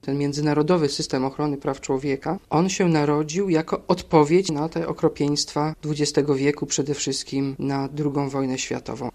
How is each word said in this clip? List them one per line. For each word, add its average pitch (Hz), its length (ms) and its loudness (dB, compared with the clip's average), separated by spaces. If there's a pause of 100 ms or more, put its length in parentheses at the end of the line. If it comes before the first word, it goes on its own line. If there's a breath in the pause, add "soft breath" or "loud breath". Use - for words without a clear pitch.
Ten 139 160 -4
międzynarodowy 147 720 2
system 139 360 -2
ochrony 143 320 -2
praw 139 240 -4
człowieka, 139 580 -2 (100)
on 170 200 2
się 185 180 2
narodził 156 640 2
jako 160 380 0
odpowiedź 170 640 4
na 151 180 -2
te 165 180 -4
okropieństwa 147 920 0
dwudziestego 147 540 0
wieku, 139 300 0
przede 139 280 -2
wszystkim 135 680 -4
na 139 280 -2
drugą 143 420 -2
wojnę 131 280 -2
światową. 123 580 -6